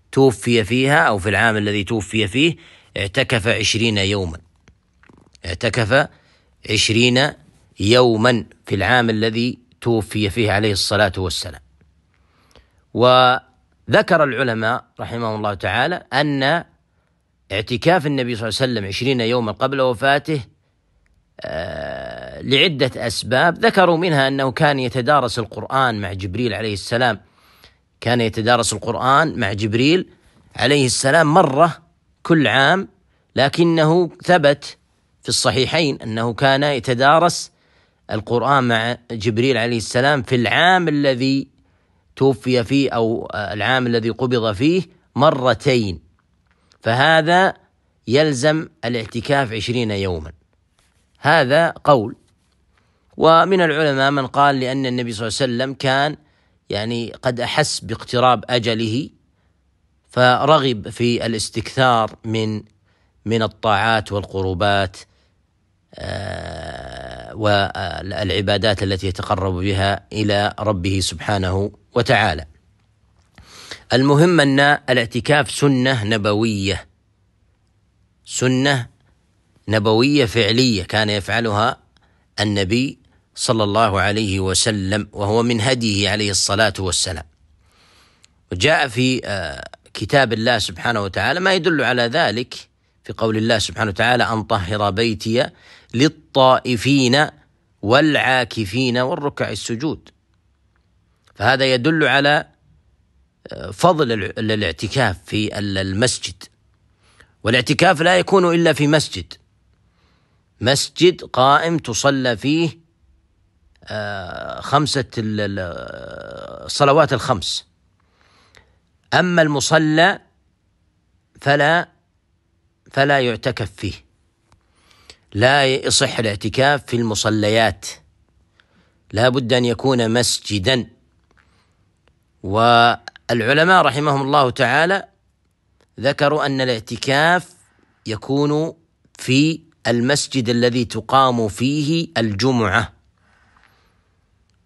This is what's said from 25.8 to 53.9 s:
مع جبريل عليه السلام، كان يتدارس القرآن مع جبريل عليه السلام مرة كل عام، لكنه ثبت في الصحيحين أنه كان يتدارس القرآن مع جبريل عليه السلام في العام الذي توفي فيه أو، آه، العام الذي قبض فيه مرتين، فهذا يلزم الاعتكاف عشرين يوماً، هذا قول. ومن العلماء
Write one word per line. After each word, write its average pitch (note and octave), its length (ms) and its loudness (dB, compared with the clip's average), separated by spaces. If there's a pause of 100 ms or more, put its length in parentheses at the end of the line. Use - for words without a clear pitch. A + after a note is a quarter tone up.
مع F#2 120 -8
جبريل G2+ 400 -4
عليه G#2+ 200 -6
السلام، A#2 480 -2 (800)
كان A#2+ 200 0
يتدارس A2+ 520 0
القرآن A#2+ 680 0
مع G2+ 140 -2
جبريل A#2 560 0 (460)
عليه C3+ 300 2
السلام D3 480 2
مرة D#3 480 4 (420)
كل D#3 240 4
عام، C#3 400 2 (480)
لكنه D#3+ 760 2 (120)
ثبت D3 540 2 (460)
في - 60 -10
الصحيحين C3 720 0
أنه A#2 320 -4
كان C3+ 300 2
يتدارس C#3 880 2 (600)
القرآن A#2+ 560 0
مع A#2 300 0 (140)
جبريل A#2 460 0
عليه A#2 200 -2
السلام B2+ 460 0
في C3 120 -2
العام D#3+ 520 2
الذي C3+ 600 0 (680)
توفي B2+ 480 2
فيه C3+ 260 0
أو، A2+ 440 -2
آه، G2+ 200 -6
العام B2 340 -2
الذي A#2 220 0
قبض A2+ 440 -2
فيه D#3+ 300 0 (320)
مرتين، B2+ 920 0 (720)
فهذا D#3+ 720 2 (540)
يلزم D3+ 600 2 (160)
الاعتكاف A#2 680 -2
عشرين A2+ 380 -4
يوماً، F2+ 400 -4 (880)
هذا D3+ 540 2 (100)
قول. G2+ 320 2 (1000)
ومن E3+ 440 4
العلماء C#3+ 500 2